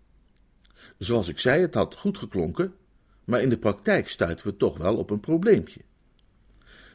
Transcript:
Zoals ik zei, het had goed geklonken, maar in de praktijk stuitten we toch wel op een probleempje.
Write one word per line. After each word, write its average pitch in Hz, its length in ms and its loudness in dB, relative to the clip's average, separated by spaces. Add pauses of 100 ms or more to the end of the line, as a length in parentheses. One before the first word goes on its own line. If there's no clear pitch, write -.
(960)
Zoals 101 300 0
ik 78 120 -8
zei, 143 220 4
het 175 120 0
had 101 220 0
goed 202 220 -4
geklonken, 107 560 -4 (500)
maar 117 180 0
in 131 80 2
de 113 80 2
praktijk 135 520 0
stuitten 85 380 -2
we - 100 -6
toch 101 200 2
wel 98 200 0
op 95 120 -4
een 104 100 -2
probleempje. 165 640 2 (1120)